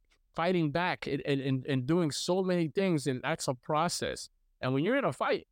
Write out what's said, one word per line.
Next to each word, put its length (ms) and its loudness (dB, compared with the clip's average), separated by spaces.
fighting 360 2
back 360 -2
and, 180 -2
and, 160 0
and, 260 -2
and 200 0
doing 240 2
so 320 0
many 260 2
things, 380 2
and 160 0
that's 260 -2
a 60 0
process. 720 -2
And 140 0
when 100 2
you're 120 2
in 80 0
a 80 2
fight, 400 -2